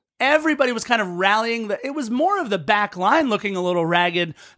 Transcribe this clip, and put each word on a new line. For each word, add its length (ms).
Everybody 540
was 140
kind 160
of 80
rallying. 580
The, 180
it 40
was 200
more 300
of 100
the 80
back 380
line 320
looking 300
a 40
little 240
ragged 500